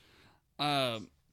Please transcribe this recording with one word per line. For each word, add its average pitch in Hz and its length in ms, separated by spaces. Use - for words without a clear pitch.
Um, 135 500